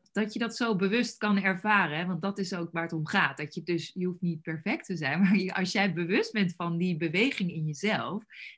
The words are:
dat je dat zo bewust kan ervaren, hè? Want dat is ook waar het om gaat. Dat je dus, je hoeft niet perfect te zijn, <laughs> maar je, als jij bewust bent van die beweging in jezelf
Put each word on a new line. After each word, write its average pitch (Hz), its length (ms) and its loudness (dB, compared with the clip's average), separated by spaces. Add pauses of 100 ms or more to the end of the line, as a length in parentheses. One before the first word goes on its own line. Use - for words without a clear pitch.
(120)
dat 214 200 0
je 240 60 -4
dat 233 180 -2
zo 226 200 2
bewust 208 400 2
kan 208 260 2
ervaren, 190 560 2
hè? 175 80 -2
Want 180 160 -4
dat 196 160 -2
is 190 160 -4
ook 170 180 -4
waar 165 100 -2
het 165 100 -6
om 160 140 -2
gaat. 156 300 2
Dat 151 180 -8
je 160 80 -8
dus, 165 320 -2
je 180 120 -2
hoeft 180 140 -4
niet 165 220 -2
perfect 170 440 -4
te 185 100 -4
zijn, 151 240 0
<laughs> - 20 4
maar 196 140 6
je, 185 180 0
als 185 180 -2
jij 196 200 2
bewust 180 400 0
bent 190 240 0
van 170 220 -2
die 180 180 0
beweging 175 560 0
in 156 140 -4
jezelf 156 580 -2 (340)